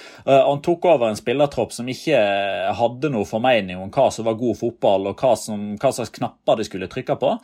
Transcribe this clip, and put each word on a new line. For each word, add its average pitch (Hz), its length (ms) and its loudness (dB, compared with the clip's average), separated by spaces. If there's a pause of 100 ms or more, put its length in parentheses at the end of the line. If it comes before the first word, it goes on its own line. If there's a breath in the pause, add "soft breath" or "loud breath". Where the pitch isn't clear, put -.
(260 loud breath)
Eh, 135 140 6
og 135 120 4
han 143 140 -2
tok 175 240 0
over 120 200 4
en 104 100 -4
spillertropp 131 560 0
som 120 140 -10
ikke 131 300 0 (600)
hadde 127 340 0
noe 101 140 -2
formening 104 520 -2
om 95 140 -12
hva 131 200 4
som 113 140 -8
var 113 120 0
god 117 200 -2
fotball, 101 520 0
og - 120 -8
hva 127 160 4
som, 104 400 -8
hva 131 160 0
slags 117 220 -8
knapper 127 420 -2
de 104 80 -6
skulle 92 240 -10
trykke - 300 -6
på. 160 120 2 (100)